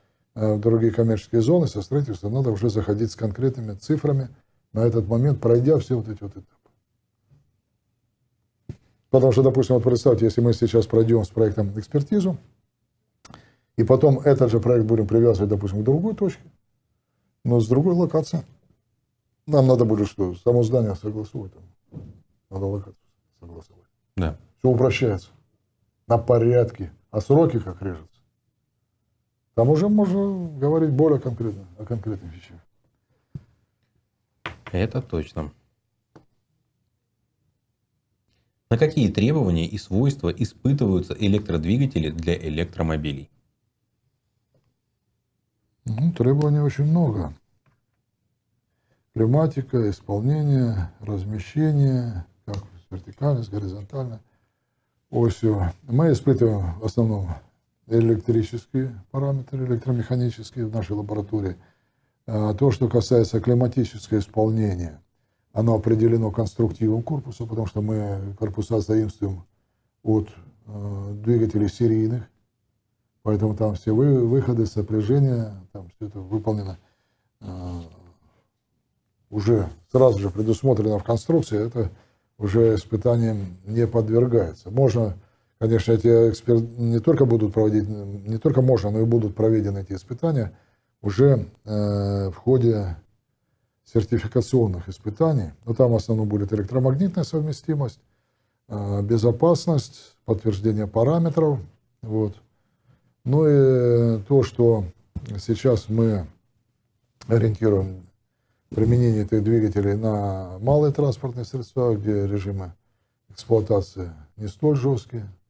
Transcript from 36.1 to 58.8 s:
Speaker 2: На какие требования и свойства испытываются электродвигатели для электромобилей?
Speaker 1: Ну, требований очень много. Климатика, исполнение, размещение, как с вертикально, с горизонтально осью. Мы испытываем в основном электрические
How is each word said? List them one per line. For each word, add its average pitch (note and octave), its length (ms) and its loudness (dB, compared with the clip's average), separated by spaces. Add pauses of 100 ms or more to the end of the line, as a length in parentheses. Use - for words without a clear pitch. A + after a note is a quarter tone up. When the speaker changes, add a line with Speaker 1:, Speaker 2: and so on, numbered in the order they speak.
Speaker 2:
На A3+ 80 2
какие D3+ 340 2
требования G2 540 2
и G2+ 140 -8
свойства B2 500 -2
испытываются A#2 840 -2
электродвигатели G2 960 0
для E2+ 260 -4
электромобилей? D#2 920 -6 (2500)
Speaker 1:
Ну, B2+ 280 -2
требований D3 460 2
очень C#3+ 260 0
много. A2+ 480 0 (1800)
Климатика, B2 760 0
исполнение, A#2 1120 -2
размещение, A#2 1300 -2 (200)
как G2 120 -8
с - 340 -18
вертикально, A#2+ 500 -4
с G#2 80 -10
горизонтально G#2 720 -10 (880)
осью. G#2+ 640 0 (140)
Мы D3 240 2
испытываем G#2 680 0
в A2 60 -4
основном G#2+ 440 -2 (580)
электрические A2+ 1040 -2 (160)